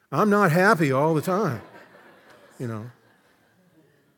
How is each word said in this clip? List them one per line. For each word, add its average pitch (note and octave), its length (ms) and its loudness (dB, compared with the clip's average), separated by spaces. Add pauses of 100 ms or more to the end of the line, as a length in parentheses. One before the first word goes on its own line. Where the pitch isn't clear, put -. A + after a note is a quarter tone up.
I'm F#3 200 0
not G3+ 220 2
happy E3+ 420 2
all D3+ 200 0
the D3+ 80 0
time, F3+ 400 -4 (960)
you C3 100 -10
know. A2+ 240 -12 (1300)